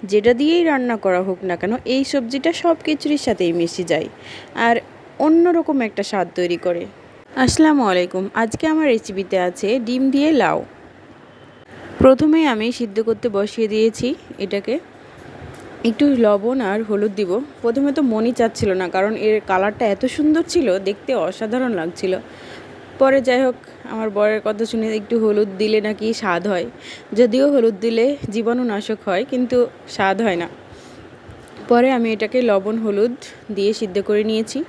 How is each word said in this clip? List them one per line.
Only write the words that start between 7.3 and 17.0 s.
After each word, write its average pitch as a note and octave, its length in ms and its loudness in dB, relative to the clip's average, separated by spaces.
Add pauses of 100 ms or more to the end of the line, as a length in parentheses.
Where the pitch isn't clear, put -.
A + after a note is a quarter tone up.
আসসালামু C#4 480 4
আলাইকুম, F#3 500 0
আজকে A3+ 320 -2
আমার D#4 200 2
রেসিপিতে G3 520 0
আছে F3+ 400 0
ডিম B3+ 320 0
দিয়ে C#4+ 220 2
লাউ। F3+ 320 2 (1300)
প্রথমেই D4+ 480 6
আমি A#3 260 0
সিদ্ধ G#3+ 300 -4
করতে A3 260 -2
বসিয়ে G#3 400 -2
দিয়েছি A3 460 0 (240)
এটাকে। G3+ 400 -4 (1040)
একটু C4+ 340 2
লবণ A3 420 2
আর G#3 220 -2
হলুদ G#3 320 -2